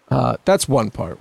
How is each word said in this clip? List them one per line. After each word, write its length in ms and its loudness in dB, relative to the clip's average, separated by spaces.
Uh, 360 0
that's 240 2
one 240 2
part. 280 -10